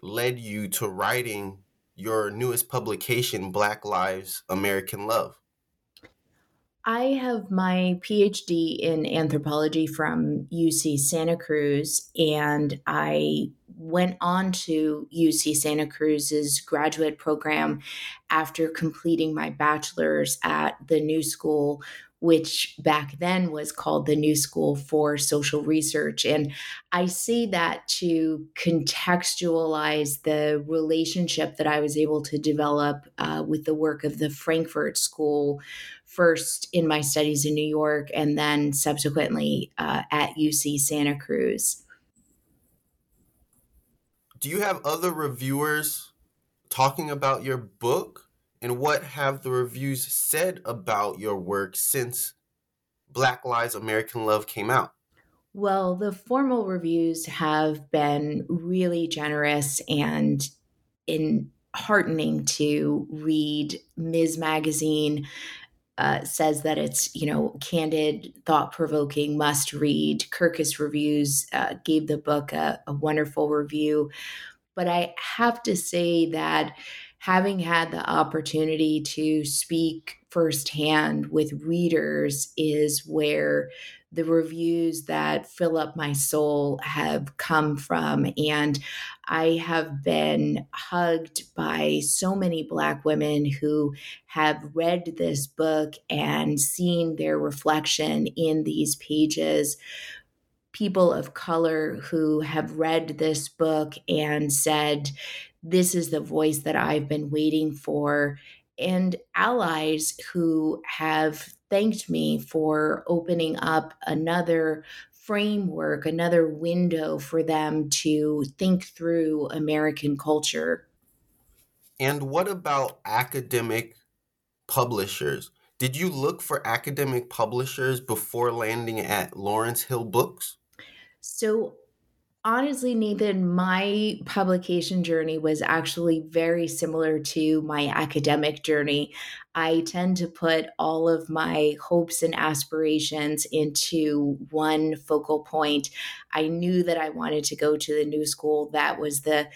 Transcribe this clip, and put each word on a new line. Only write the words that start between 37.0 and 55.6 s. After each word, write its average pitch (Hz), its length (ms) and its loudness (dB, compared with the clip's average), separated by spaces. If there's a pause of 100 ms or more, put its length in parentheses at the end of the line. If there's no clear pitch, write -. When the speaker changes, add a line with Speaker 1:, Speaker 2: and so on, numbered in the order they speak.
Speaker 2:
studies 147 420 2
in 151 80 0
New 151 160 0
York 151 460 0
and 147 240 2
then 147 340 2
subsequently, 147 1040 0
uh, 147 340 2
at 151 280 0
U 151 140 2
C 147 260 0
Santa 143 400 0
Cruz. - 640 -2 (2500)
Speaker 1:
Do 143 80 -6
you 175 140 -2
have 190 240 0
other 165 260 0
reviewers 147 1000 -2 (580)
talking 139 400 0
about 135 340 0
your 131 140 -2
book? 120 640 -2 (400)
And 120 160 -2
what 147 260 0
have 139 380 -2
the 131 80 -4
reviews 127 600 -2
said - 540 0
about 104 540 -2
your 101 200 -2
work 95 380 -4
since - 560 -2 (760)
Black 127 360 0
Lives, 117 300 0
American 110 500 -2
Love 107 220 4
came 107 240 -4
out? 127 240 2 (580)
Speaker 2:
Well, 196 420 0